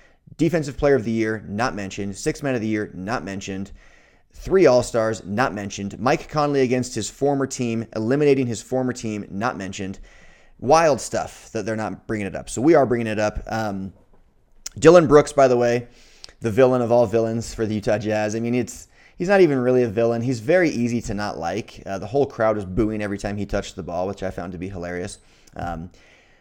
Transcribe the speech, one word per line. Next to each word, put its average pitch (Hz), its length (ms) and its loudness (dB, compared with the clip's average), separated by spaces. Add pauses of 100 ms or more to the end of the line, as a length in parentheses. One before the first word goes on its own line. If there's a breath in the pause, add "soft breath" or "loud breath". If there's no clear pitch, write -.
(360 soft breath)
Defensive 151 400 -2
player 143 180 4
of 113 100 2
the 113 60 -4
year, 110 380 -2
not 104 260 -4
mentioned. 98 420 -8
Sixth - 260 -6
man 135 120 -2
of 117 60 -2
the 110 60 -4
year, 107 280 -2
not 92 300 -6
mentioned. 98 460 -10 (640 soft breath)
Three 175 340 4
All-Stars, 117 580 2
not 104 300 -2
mentioned. 101 440 -8
Mike 131 300 -2
Conley 147 320 0
against 127 340 0
his 104 140 -6
former 139 380 -2
team, 113 400 -4 (100)
eliminating 135 500 2
his 110 140 -6
former 127 320 -4
team, 107 380 -8
not 98 260 -4
mentioned. 98 440 -10 (580 soft breath)
Wild 147 420 4
stuff - 520 -10
that 107 120 -6
they're 110 120 -4
not 98 300 -8
bringing 107 200 -4
it 85 80 -8
up. 67 160 -10
So 110 100 -6
we 160 140 4
are 139 100 6
bringing 117 220 0
it 107 120 -2
up. 107 280 -2
Um, 101 460 -6 (840)
Dillon 160 280 10
Brooks, 143 260 6
by 135 160 6
the 123 80 4
way, 120 300 2 (540 loud breath)
the 113 100 -2
villain 127 320 4
of 113 80 -2
all 120 160 6
villains 113 480 -2
for 113 100 -4
the 107 120 -2
Utah 104 200 0
Jazz. 107 380 -2
I 113 60 -4
mean, 120 140 -2
it's, - 340 -4 (280 soft breath)
he's 180 120 -4
not 196 120 6
even 147 180 6
really 127 260 4
a 117 40 0
villain. 117 320 0
He's 120 200 -2
very 160 300 2
easy 117 320 -2
to 107 120 -6
not 101 240 -6
like. 90 480 -8
Uh, 98 120 -6
the 90 80 -8
whole 135 200 0
crowd 110 300 0
was 101 80 -6
booing 107 360 -2
every 101 160 -4
time 101 200 -6
he 101 100 -6
touched - 300 -4
the 95 60 -10
ball, 85 240 -4
which 98 160 -8
I 95 80 -4
found 95 220 -10
to 90 60 -10
be 90 100 -8
hilarious. 90 500 -8 (360 soft breath)
Um, 85 360 -10 (500 soft breath)